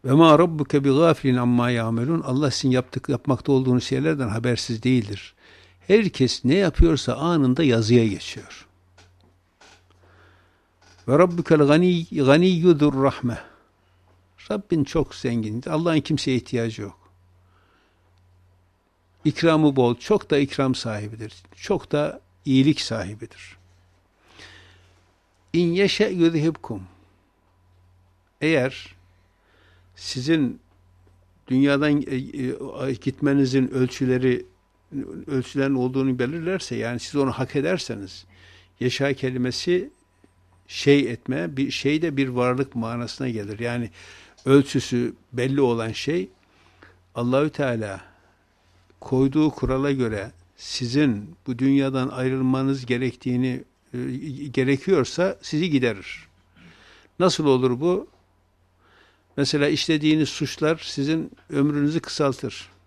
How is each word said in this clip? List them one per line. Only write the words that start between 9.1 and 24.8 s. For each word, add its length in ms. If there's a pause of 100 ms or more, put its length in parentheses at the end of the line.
Ve 100
rabbukel 400
gani-, 680
ganiyyu 540
zur 240
rahme. 360 (1120)
Rabbin 340
çok 300
zengin. 540
Allah'ın 320
kimseye 360
ihtiyacı 460
yok. 160 (2250)
İkramı 520
bol, 180
çok 360
da 80
ikram 360
sahibidir. 600 (220)
Çok 360
da 280 (240)
iyilik 360
sahibidir. 760 (2000)